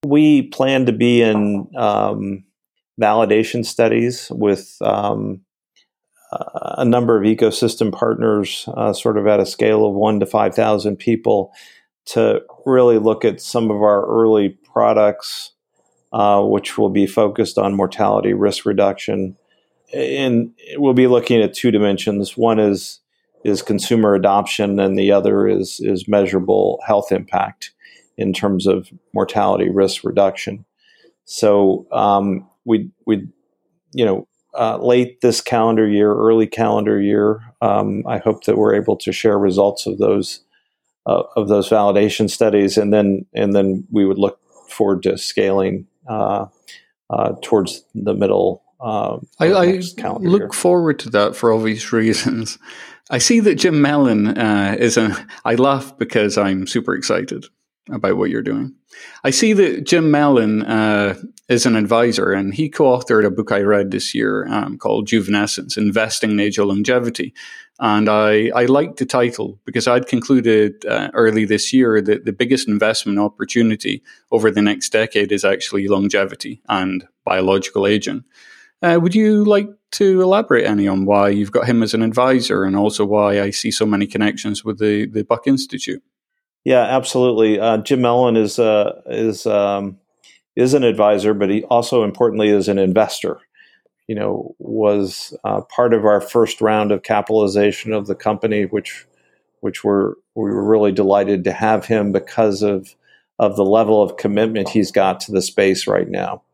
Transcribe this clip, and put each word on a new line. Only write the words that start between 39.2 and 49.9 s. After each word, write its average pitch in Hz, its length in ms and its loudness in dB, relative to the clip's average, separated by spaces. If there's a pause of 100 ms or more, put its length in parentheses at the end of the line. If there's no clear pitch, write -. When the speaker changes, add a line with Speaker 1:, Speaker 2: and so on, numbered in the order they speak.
Speaker 1:
results 101 480 2
of 98 140 -8
those, 101 400 -2 (640)
uh, - 160 0 (140)
of 110 120 -2
those 101 220 2
validation 104 580 2
studies, 101 480 0
and 101 160 2
then, 98 440 2
and 104 180 0
then 98 380 0
we 104 120 2
would 98 140 2
look 101 220 -2 (280)
forward 98 360 -2
to 92 160 0
scaling, 98 640 -2 (240)
uh, 104 380 -4 (640)
uh, - 220 -2 (100)
towards - 500 -2
the 101 220 -4
middle, 98 480 -2 (180)
uh, 110 360 -6 (220)
Speaker 2:
I, 160 60 0
Speaker 1:
of 190 120 2
Speaker 2:
I 175 100 4
Speaker 1:
next 185 300 -4